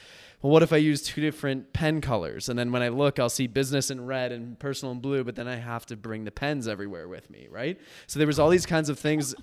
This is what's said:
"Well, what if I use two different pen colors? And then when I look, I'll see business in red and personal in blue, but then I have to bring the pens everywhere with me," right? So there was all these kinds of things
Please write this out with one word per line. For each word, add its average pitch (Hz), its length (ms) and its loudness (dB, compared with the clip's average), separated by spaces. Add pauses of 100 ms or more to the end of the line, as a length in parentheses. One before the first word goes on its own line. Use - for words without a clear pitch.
(420)
"Well, 139 100 2
what 160 100 10
if 165 120 6
I 156 40 8
use 151 240 4
two - 200 -6
different 143 520 -2
pen 156 280 0
colors? 101 480 -2
And 120 100 -2
then 120 140 0
when 123 100 2
I 120 60 0
look, 139 280 2
I'll 123 120 2
see 131 180 -2
business 135 420 0
in 127 160 -8
red 127 280 -4
and 120 260 -12
personal 135 320 -6
in 123 80 -8
blue, 135 240 -2
but 117 120 -8
then 120 120 -8
I 127 80 -6
have 117 320 -8
to 117 80 -10
bring 110 300 -8
the 104 60 -8
pens 143 360 -4
everywhere 98 400 -8
with 90 240 -14
me," 60 180 -20
right? 131 300 -8 (280)
So 143 120 -4
there 151 80 4
was 147 100 2
all 151 120 6
these 180 160 6
kinds 160 240 0
of 143 100 -2
things 151 440 0